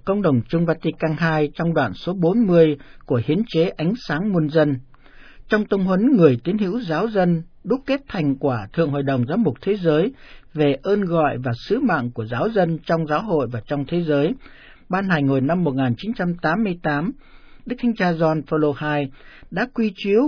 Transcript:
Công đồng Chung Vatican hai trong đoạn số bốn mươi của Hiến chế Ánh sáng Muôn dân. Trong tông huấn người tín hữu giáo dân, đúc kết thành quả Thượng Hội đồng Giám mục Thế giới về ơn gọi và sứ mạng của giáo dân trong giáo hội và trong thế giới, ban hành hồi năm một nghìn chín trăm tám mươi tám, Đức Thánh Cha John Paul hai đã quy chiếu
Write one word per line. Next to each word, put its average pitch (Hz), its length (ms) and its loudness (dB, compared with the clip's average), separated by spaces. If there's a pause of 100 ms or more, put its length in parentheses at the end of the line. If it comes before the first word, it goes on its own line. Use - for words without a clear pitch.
Công 202 160 0
đồng 139 280 2
Chung 170 160 0
Vatican 160 520 -2
hai 156 360 0
trong 165 200 -2
đoạn 127 200 0
số 170 200 -6
bốn 233 340 2
mươi 160 300 6 (280)
của 123 200 0
Hiến 170 220 2
chế 165 220 2
Ánh 170 240 -2 (140)
sáng 185 260 -2
Muôn 160 160 2
dân. 147 260 2 (720)
Trong 214 160 2
tông 196 200 0
huấn 208 320 4
người 143 260 6
tín 190 140 -2
hữu 208 240 -2
giáo 170 260 -2
dân, 175 360 0 (200)
đúc 262 220 -2
kết 277 220 -2
thành 147 280 -2
quả 123 380 -4
Thượng 156 180 0
Hội 143 120 -2
đồng 135 240 0
Giám 202 160 0
mục 135 180 -2
Thế 196 140 0
giới 175 380 2 (400)
về 147 300 2
ơn 202 220 0
gọi 156 320 0
và 127 140 -4 (160)
sứ 226 120 0
mạng 156 320 0
của 113 140 -6
giáo 120 240 -2
dân 170 360 0
trong 165 220 0
giáo 151 140 0
hội 160 300 0
và 117 160 -6
trong 143 200 -4
thế 175 160 -2
giới, 151 320 0 (540)
ban 190 200 -2
hành 147 180 2
hồi 135 140 2
năm 170 220 0
một 139 120 0
nghìn 131 220 0
chín 220 160 -6
trăm 175 280 -2
tám 180 220 0
mươi 180 200 -4
tám, 156 280 -2 (540)
Đức - 140 -8
Thánh 233 160 0
Cha 180 160 0
John 160 360 0
Paul 156 180 0 (100)
hai 147 360 -4 (400)
đã 202 220 -4
quy 220 220 -2
chiếu 208 320 2